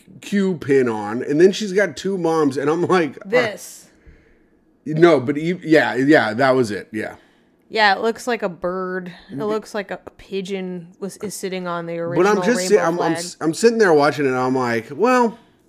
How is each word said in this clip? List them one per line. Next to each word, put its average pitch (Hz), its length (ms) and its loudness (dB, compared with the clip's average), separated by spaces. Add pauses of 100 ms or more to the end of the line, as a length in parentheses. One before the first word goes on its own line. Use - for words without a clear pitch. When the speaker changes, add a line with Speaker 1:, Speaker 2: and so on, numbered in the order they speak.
(220)
Speaker 1:
Q 190 340 0
pin 131 340 2
on, 107 320 -6
and 147 180 -2
then 190 120 6
she's 202 200 -6
got 185 260 -2
two 190 200 -4
moms, 160 400 2
and 139 120 -2
I'm 170 120 0
like, 160 360 0
uh, - 100 -20
Speaker 2:
This. 220 600 -4 (960)
Speaker 1:
no, 156 340 6
but 139 180 -4
e-, 170 240 -4
yeah, 139 320 2
yeah, 131 400 4
that 131 160 2
was 127 200 2
it, 92 220 -8
yeah. - 240 -8 (520)
Speaker 2:
Yeah, 208 260 2
it - 60 -8
looks 226 260 -4
like 233 160 -4
a 208 60 -4
bird. 185 640 -8 (180)
It - 60 -12
looks 214 380 -6
like 202 180 -8
a, 180 120 -12
a - 60 -18
pigeon 185 760 -10 (100)
was, 190 200 -12
is 202 160 -10
sitting 185 340 -8
on 170 180 -6
the 170 120 -8
original 170 360 0
Speaker 1:
But 202 40 0
I'm 180 60 -2
just 233 140 2
Speaker 2:
rainbow 185 160 0
Speaker 1:
si-, 208 40 6
I'm, 165 160 0
I'm - 20 -4
Speaker 2:
flag. 165 220 -2
Speaker 1:
s-, 175 220 -12
I'm 160 140 -2
sitting 226 240 2
there 196 140 6
watching 147 320 4
it, 135 60 2
and 127 80 0
I'm 127 180 0
like, 117 340 -2
well, 233 480 2 (300)